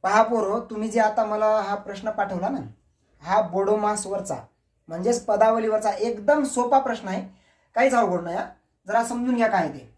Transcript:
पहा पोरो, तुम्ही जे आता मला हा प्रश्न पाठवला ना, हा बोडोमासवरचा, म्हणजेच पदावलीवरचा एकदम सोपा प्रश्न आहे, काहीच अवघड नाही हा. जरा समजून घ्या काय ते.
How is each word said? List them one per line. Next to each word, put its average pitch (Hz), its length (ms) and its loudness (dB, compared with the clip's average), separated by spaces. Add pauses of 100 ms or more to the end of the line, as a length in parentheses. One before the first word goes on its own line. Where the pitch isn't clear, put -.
पहा 208 200 4
पोरो, 220 380 0
तुम्ही 220 280 -6
जे 220 120 0
आता 214 240 2
मला 214 360 2
हा 196 140 -2
प्रश्न 202 360 -8
पाठवला 185 380 -4
ना, 139 100 -4 (600)
हा 190 200 0
बोडोमासवरचा, 196 960 -2 (520)
म्हणजेच 185 360 -2
पदावलीवरचा 220 680 2
एकदम 226 540 0
सोपा 247 340 2
प्रश्न 226 300 -2
आहे, 190 200 -6 (460)
काहीच 262 200 4
अवघड 180 300 2
नाही 170 120 -6
हा. - 80 -4 (440)
जरा 226 160 2
समजून 240 320 -2
घ्या 226 120 2
काय 180 200 0
ते. - 300 -14